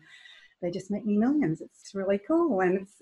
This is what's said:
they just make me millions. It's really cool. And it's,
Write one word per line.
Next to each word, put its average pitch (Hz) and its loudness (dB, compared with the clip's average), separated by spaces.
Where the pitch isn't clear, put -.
they 175 -2
just 185 -8
make 208 -4
me 208 2
millions. 226 2
It's - -18
really 196 0
cool. 311 0
And 185 2
it's, - -20